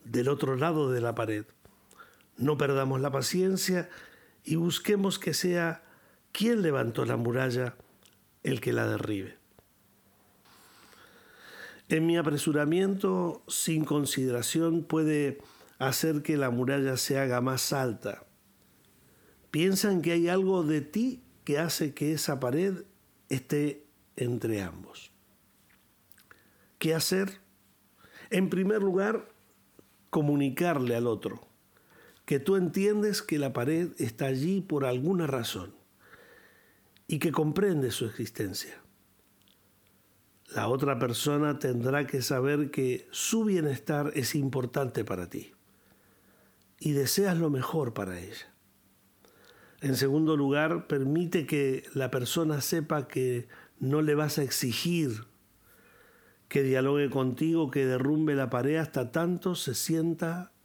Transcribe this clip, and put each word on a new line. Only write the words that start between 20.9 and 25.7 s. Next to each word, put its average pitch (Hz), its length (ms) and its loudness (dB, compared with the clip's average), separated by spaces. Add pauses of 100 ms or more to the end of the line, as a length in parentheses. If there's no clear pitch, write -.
que 147 160 0
hace 156 340 -2
que 147 200 0
esa 151 260 -2
pared 170 440 0 (460)
esté 147 560 -2 (300)
entre 113 460 -2
ambos. 85 500 -12 (1700)